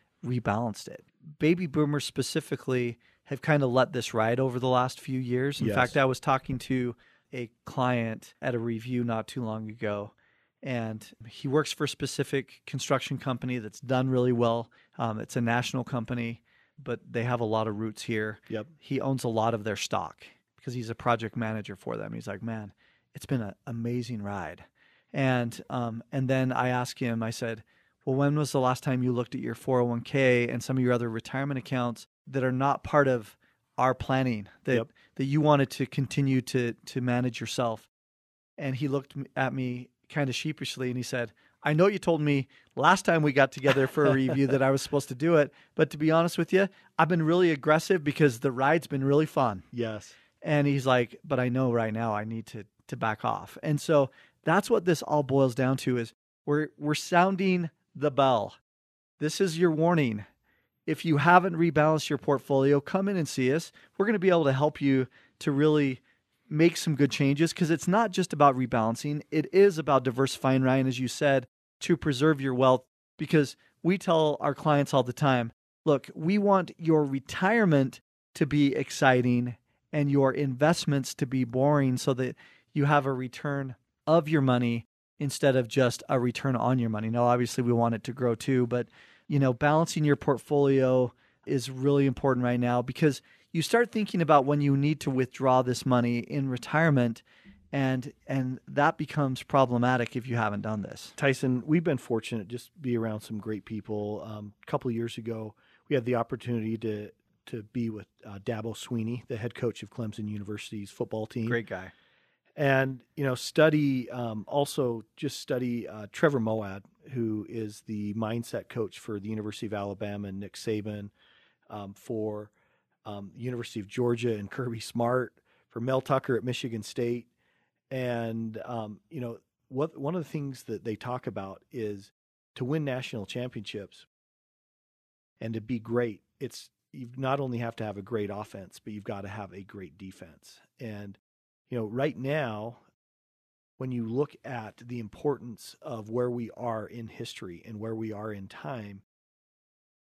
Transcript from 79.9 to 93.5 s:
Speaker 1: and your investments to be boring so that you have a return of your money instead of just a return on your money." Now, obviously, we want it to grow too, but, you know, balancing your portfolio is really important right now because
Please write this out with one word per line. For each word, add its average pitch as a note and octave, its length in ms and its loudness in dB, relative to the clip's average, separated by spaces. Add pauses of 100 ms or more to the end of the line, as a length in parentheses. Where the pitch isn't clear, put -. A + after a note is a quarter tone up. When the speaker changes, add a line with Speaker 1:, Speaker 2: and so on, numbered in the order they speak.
Speaker 1:
and C#3+ 200 2
your C3+ 200 6
investments C#3+ 840 0
to C#3+ 100 -2
be B2+ 200 0
boring C3 520 2
so C3+ 160 0
that B2+ 220 -4 (380)
you C#3+ 120 2
have C#3+ 220 4
a C3+ 60 0
return C3 640 -6 (300)
of D#3 240 4
your D#3 120 4
money B2 440 2 (320)
instead C#3 380 2
of B2 120 2
just B2+ 400 0
a C3+ 120 2
return B2 360 -2
on A#2+ 220 2
your A#2 140 0
money." A2 180 -4
Now, A#2+ 140 2
obviously, B2 400 2
we A#2+ 100 2
want A#2 220 2
it G#2 80 -8
to B2 100 -8
grow A#2+ 220 0
too, B2+ 320 2
but, A#2+ 200 -2 (400)
you C#3+ 120 2
know, C3 120 4
balancing D#3 540 2
your D3 100 6
portfolio C3 960 2 (360)
is C3 240 -2
really C#3 340 2
important B2+ 380 0
right B2 160 2
now B2 240 0
because C3+ 400 0 (280)